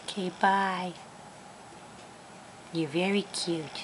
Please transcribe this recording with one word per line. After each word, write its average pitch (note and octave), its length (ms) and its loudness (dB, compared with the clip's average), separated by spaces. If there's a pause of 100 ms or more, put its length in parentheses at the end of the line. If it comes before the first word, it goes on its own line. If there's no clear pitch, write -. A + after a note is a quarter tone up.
Okay, F#3 360 0
bye. F#3+ 540 4 (1800)
You're E3 160 2
very F#3 340 6 (100)
cute. E3 320 2 (180)